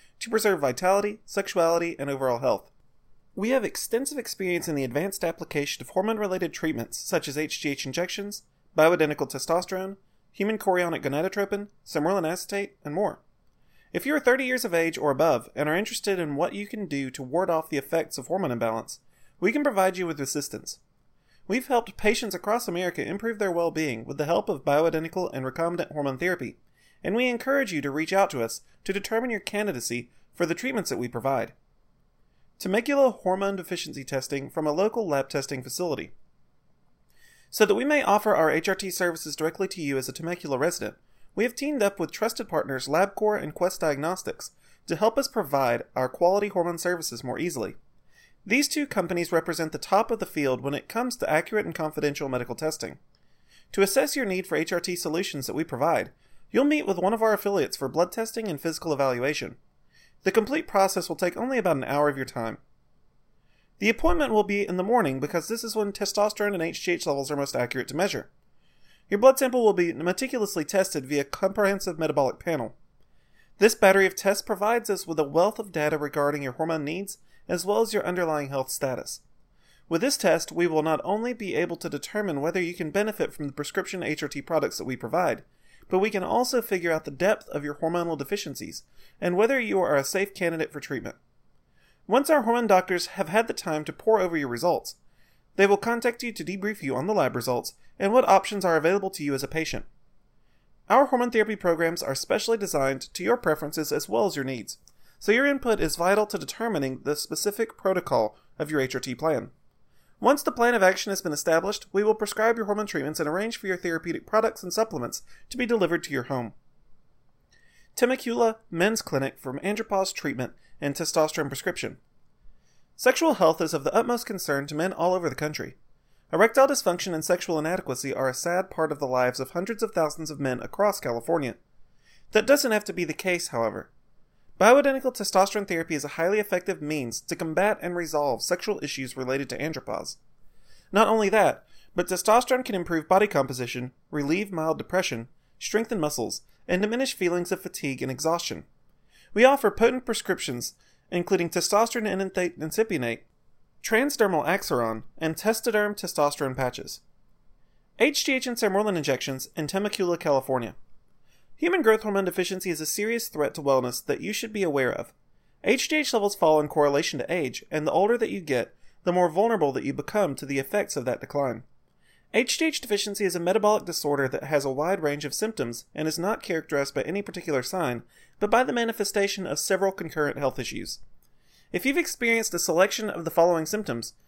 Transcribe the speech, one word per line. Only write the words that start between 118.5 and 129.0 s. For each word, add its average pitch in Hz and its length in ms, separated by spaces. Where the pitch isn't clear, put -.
Men's 202 300
Clinic - 380
for 131 220
andropause 196 520
treatment - 400
and 143 160
testosterone 156 540
prescription. - 480
Sexual 262 400
health 160 280
is 160 100
of 139 120
the 160 100
utmost 240 320
concern 143 400
to 151 80
men 175 180
all 180 220
over 175 160
the - 40
country. - 420
Erectile 226 360
dysfunction 180 460
and 160 100
sexual 170 340
inadequacy 151 540
are 131 160
a 127 60
sad 180 360
part 156 220
of 143 60
the 143 80